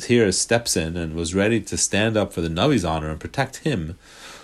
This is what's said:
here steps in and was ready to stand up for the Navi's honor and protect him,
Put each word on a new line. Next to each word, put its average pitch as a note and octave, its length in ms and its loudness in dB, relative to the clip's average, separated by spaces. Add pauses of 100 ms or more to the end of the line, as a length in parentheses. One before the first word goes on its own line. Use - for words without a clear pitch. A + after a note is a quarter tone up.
here A#2 260 6
steps - 460 0
in E2 180 -2
and D#2+ 200 -4
was E2 180 -4
ready G#2+ 280 2
to - 140 -8
stand G#2+ 420 0
up G2 160 0
for F2+ 80 -2
the E2 80 -2
Navi's G2 360 2
honor D#2+ 240 -2
and D#2 100 -6
protect - 460 -6
him, F#2 320 -2 (460)